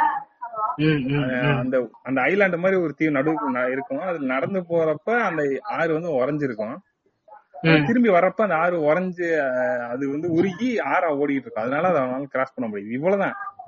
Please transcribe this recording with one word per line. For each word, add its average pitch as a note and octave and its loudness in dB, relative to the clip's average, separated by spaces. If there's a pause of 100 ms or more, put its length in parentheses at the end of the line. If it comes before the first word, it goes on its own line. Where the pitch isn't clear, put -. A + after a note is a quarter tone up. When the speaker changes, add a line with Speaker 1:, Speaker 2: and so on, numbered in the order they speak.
(760)
Speaker 1:
ம், D3 2
ம், C#3+ 0
Speaker 2:
அவன் B2+ 0
Speaker 1:
ம். C3+ 0
Speaker 2:
அந்த, B2+ 0 (120)
அந்த C3 -2
ஐலாண்டு F3 2
மாதிரி F#3 2
ஒரு D#3 -2
தீவு D#3 0
நடுவுக்கு C#3+ 0
ந-, B2+ 0
இருக்கும். C3+ -4
அதுல E3 -4
நடந்து F3 -2
போறப்ப E3+ 0
அந்த D#3 0
ஆறு D#3 -2
வந்து E3+ -2
உறைஞ்சிருக்கும். C3 -2 (880)
Speaker 1:
ம். D#3 6
Speaker 2:
திரும்பி A#3+ 4
வரப்ப F#3 4
அந்த F#3+ 0
ஆறு F3 0
உறைஞ்சு, F3 0 (120)
அஹ், B2+ -2
அது C3+ -4
வந்து D#3 -4
உருகி F#3+ 0
ஆறா E3 0
ஓடிட்டு C#3+ 0
இருக்கும். A2 -8
அதனால C#3+ 0
அதை D#3 4
அவனால B2+ -2
கிராஸ் C3 -4
பண்ண A2+ -6
முடியுது. G2+ -8
இவ்வளவுதான். E3+ 0 (340)